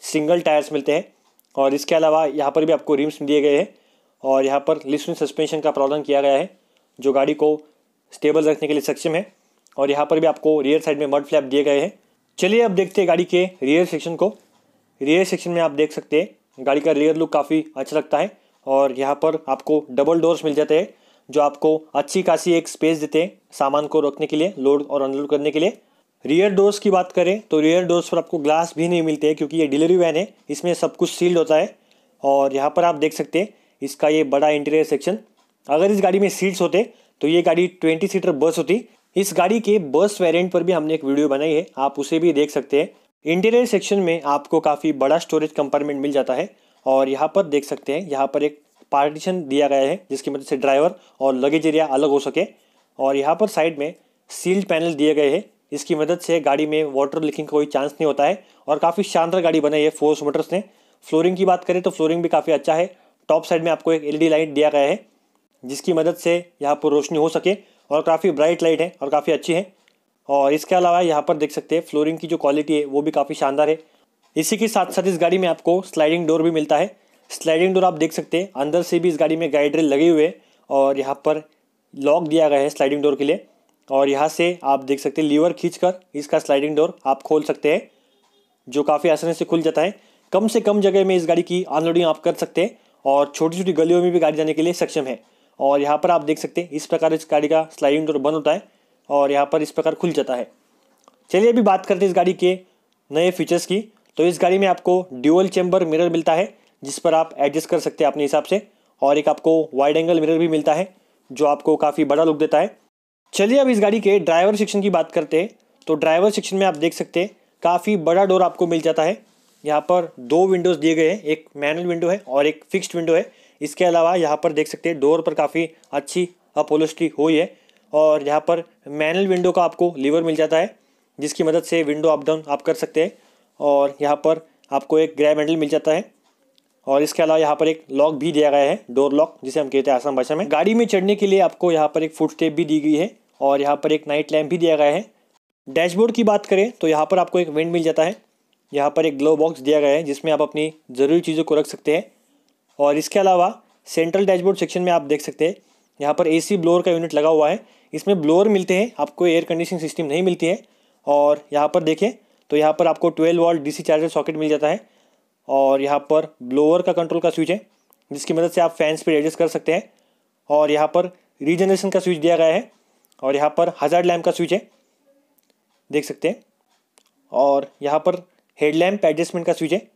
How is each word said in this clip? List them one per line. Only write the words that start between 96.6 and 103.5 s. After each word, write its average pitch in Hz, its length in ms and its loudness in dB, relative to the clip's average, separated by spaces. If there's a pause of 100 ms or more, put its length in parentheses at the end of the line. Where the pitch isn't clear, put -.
हैं 175 100 -12
इस 151 140 -8
प्रकार 160 280 0
इस 156 180 -6
गाड़ी 147 160 0
का 160 140 2 (100)
स्लाइडिंग 151 360 0
डोर 151 100 -2
बंद 143 160 -2
होता 151 200 0
है 196 100 -4 (460)
और 143 220 2
यहाँ 139 140 2
पर 151 160 0
इस 151 100 -4
प्रकार 156 240 -2
खुल 175 160 -2
जाता 139 240 -2
है। 123 120 -8 (800)
चलिए 208 200 4
अभी 233 120 2
बात 190 240 2
करते 196 200 0
हैं 190 40 2
इस 180 60 -4
गाड़ी 185 180 2
के 180 240 0 (540)
नए 170 200 0
फीचर्स 170 340 -2